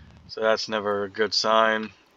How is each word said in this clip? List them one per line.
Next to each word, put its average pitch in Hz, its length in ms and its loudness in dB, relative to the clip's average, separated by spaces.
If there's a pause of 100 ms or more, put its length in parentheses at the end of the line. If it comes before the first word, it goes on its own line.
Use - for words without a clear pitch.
(280)
So - 140 -10
that's 110 260 2
never 101 360 -2
a 98 40 -6
good 101 240 -2
sign. 110 580 2 (260)